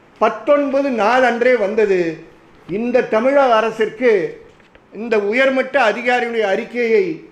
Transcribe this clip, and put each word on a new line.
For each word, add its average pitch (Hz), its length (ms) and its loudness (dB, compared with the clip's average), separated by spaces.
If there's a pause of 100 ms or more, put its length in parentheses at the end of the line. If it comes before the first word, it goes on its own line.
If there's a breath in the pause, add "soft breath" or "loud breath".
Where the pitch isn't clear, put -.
(180)
பத்தொன்பது 277 720 0
நாலு 240 360 2
அன்றே 233 300 2
வந்தது. 190 680 0 (440)
இந்த 233 340 -2
தமிழக 254 520 2
அரசிற்கு 220 880 0 (520)
இந்த 220 260 -4
உயர்மட்ட 247 720 0
அதிகாரியுடைய 240 480 -2
அறிக்கையை 214 920 -2